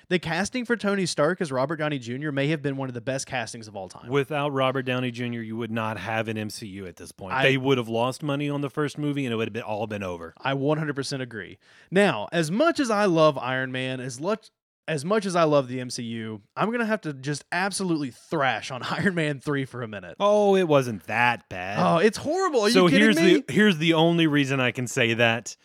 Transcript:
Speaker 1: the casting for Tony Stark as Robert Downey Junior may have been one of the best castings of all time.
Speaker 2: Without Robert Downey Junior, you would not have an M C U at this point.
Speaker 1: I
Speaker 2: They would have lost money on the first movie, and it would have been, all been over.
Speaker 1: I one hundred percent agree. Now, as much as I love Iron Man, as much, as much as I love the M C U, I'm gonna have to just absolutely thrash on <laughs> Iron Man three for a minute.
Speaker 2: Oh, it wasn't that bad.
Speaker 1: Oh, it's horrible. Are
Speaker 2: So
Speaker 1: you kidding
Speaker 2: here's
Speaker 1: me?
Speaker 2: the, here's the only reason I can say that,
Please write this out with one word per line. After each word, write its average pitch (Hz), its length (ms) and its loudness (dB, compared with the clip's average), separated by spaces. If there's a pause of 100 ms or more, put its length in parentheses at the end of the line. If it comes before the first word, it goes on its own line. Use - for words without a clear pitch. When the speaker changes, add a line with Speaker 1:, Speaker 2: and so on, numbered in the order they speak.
Speaker 1:
the 185 100 0
casting 185 460 -2
for 233 140 0
Tony 196 280 0
Stark 165 360 0
as 147 100 -4
Robert 139 240 0
Downey 151 240 -4
Junior 127 320 -6
may 139 160 0
have 156 140 0
been 139 160 -4
one 135 100 -6
of 127 60 -10
the 120 80 -8
best 131 260 -4
castings 117 400 -8
of 104 80 -18
all 95 140 -8
time. - 200 -18
Speaker 2:
Without 143 440 0
Robert 131 300 2
Downey 127 280 -2
Junior, 120 300 -6
you 110 160 -8
would 113 140 -6
not 110 260 -2
have 110 320 -2
an 110 80 -4
M 107 120 -6
C 110 180 -14
U 95 180 -12
at 85 100 -14
this 85 160 -18
point. 95 220 -10
Speaker 1:
I 131 100 0
Speaker 2:
They 135 140 4
would 131 200 2
have 113 120 -4
lost 120 340 -2
money 143 260 -2
on 143 120 -4
the 139 80 -4
first - 280 -4
movie, 143 280 -2
and 117 80 -2
it - 20 0
would 110 140 -2
have 101 40 -12
been, 113 100 -6
all 107 240 -4
been 104 160 -6
over. 85 360 -8
Speaker 1:
I 139 140 -4
one 139 240 0
hundred 151 180 -4
percent 135 260 -6
agree. 104 360 -12 (340)
Now, 165 400 2
as 165 180 0
much 302 300 2
as 254 100 0
I 208 180 2
love 156 300 4
Iron 131 360 -4
Man, 131 260 -4
as 127 220 -10
much, 208 300 -4 (340)
as 151 200 -4
much 202 200 0
as 185 80 -2
I 170 120 6
love 143 240 4
the 127 100 -6
M 127 100 -8
C 120 140 -8
U, 113 380 -8 (160)
I'm 180 120 0
gonna 233 160 -2
have 214 180 -2
to 151 100 -6
just 135 400 -8
absolutely 175 580 -2
thrash 127 580 -2
on 123 140 -10
<laughs> - 60 -8
Iron 175 260 0
Man 151 240 -2
three 139 240 -2
for 127 180 -10
a 117 60 -8
minute. 95 320 -12
Speaker 2:
Oh, 202 380 4
it 185 100 2
wasn't 127 360 2
that 117 440 2
bad. 95 320 -6
Speaker 1:
Oh, 170 200 4
it's 208 180 4
horrible. 311 480 0
Are 214 40 4
Speaker 2:
So 185 180 6
Speaker 1:
you - 40 6
kidding - 100 6
Speaker 2:
here's 220 140 6
Speaker 1:
me? 311 320 6
Speaker 2:
the, - 60 -8
here's 202 240 6
the 160 160 2
only 165 340 4
reason 139 320 2
I 123 120 2
can 127 160 -4
say 117 260 2
that, 113 520 2